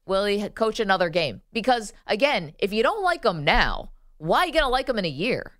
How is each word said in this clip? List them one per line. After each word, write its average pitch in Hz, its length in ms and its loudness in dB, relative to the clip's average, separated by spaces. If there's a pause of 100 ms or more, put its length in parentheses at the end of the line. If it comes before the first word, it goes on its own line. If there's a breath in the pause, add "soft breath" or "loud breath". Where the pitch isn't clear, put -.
will 190 180 0
he 208 200 0
h-, - 100 -8
coach 220 260 -2
another 190 280 2
game? 156 320 -2 (120)
Because, 220 400 -2 (140)
again, 208 520 0
if 196 140 -2
you 220 100 2
don't 381 200 0
like 349 220 0
him 170 200 0
now, 165 460 2 (280)
why 180 220 2
are 247 60 2
you 247 60 -6
gonna 294 160 2
like 262 200 0
him 240 100 -2
in 196 60 -2
a 170 40 -2
year? 160 520 -4